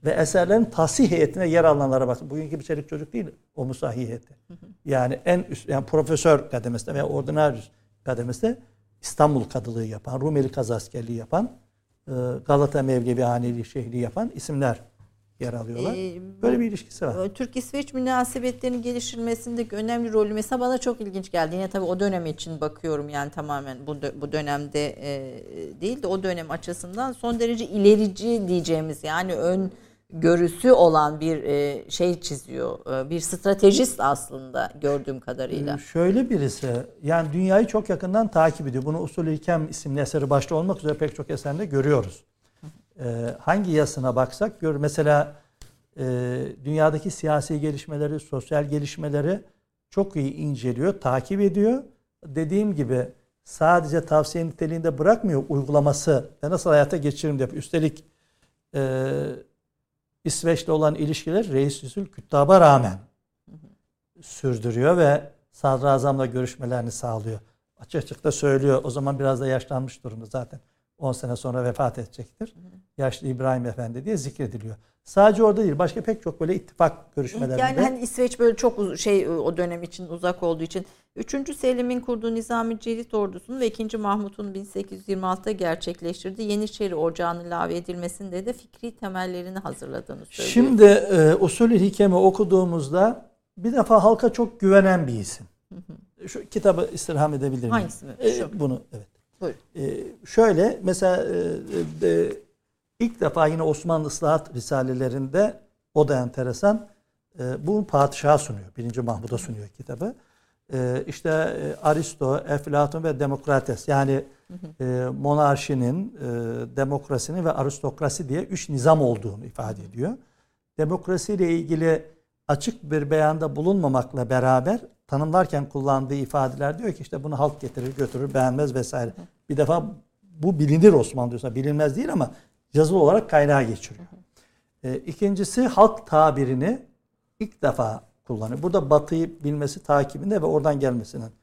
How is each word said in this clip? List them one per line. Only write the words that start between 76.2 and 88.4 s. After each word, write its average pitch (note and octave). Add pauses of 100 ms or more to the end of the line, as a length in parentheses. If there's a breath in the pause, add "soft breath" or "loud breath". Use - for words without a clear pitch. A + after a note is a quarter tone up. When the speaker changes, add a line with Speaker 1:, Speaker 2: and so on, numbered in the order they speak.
Speaker 1:
çok -
böyle D#3
ittifak -
görüşmelerinde. C3+
Speaker 2:
Yani C4
hani B3+
İsveç B3
böyle A#3
çok A#3
uz-, G3
şey, G3
o E3
dönem E3+
için F3
uzak F3
olduğu E3
için. F3+ (300 soft breath)
Üçüncü C#4
Selim'in B3
kurduğu A#3
Nizami A3+
Celit A#3
ordusunun G3+
ve B3
ikinci A3
Mahmut'un G3+
bin G3
sekiz G3
yüz F#3+
yirmi F#3+
altıda F#3+
gerçekleştirdiği F3+
Yeniçeri G#3
Ocağı'nın E3+
lağvedilmesinde F3